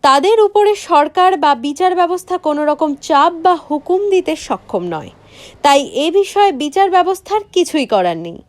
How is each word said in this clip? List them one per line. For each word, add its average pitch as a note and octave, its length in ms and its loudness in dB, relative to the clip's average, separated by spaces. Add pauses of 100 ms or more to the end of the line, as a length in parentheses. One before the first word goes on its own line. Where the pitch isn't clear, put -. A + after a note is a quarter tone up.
তাদের D4 380 4
উপরে G#4 340 2
সরকার F4 640 2
বা C#4+ 180 2
বিচার C#4+ 400 -2
ব্যবস্থা F4 440 -2
কোনো D4+ 260 -2
রকম D4 300 -2
চাপ D4+ 380 0
বা F4 220 0
হুকুম F4 560 -4
দিতে F4+ 260 -2
সক্ষম - 460 -8
নয়, D#3 280 -8 (520)
তাই C#4+ 200 4
এ D4 280 -4
বিষয়ে G4+ 420 2
বিচার D4+ 380 -2
ব্যবস্থার F#4 500 0 (120)
কিছুই D#4+ 340 -2
করার F3+ 300 0
নেই। E3+ 220 -12 (100)